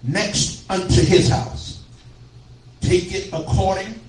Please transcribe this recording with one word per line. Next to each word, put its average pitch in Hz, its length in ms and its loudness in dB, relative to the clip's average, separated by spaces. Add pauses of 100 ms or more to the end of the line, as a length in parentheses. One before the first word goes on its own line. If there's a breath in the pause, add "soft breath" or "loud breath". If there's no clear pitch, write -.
next 202 640 -4
unto 185 320 2
his 160 280 6
house - 540 -4 (960)
take - 320 2
it - 180 -6
according 190 760 -2